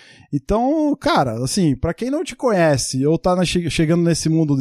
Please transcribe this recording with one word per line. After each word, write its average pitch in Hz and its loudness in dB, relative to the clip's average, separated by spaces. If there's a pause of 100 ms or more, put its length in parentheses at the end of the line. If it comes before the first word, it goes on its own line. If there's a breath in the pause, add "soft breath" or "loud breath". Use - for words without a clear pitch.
(320 loud breath)
Então, 262 0
cara, 131 0
assim, 147 0
pra 165 -4
quem 247 -6
não 311 -2
te - -10
conhece 156 0
ou 160 2
tá 180 0
na 180 2
che-, 170 -2
chegando 170 2
nesse 165 0
mundo 160 2